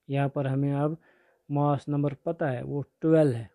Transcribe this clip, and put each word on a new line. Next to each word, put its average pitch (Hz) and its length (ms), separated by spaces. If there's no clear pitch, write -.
यहाँ 139 200
पर 139 180
हमें 139 260
अब 151 240
मास 143 380
नंबर 143 240
पता 165 360
है, 123 140
वो 139 180
ट्वेल्व 156 520
है, 113 220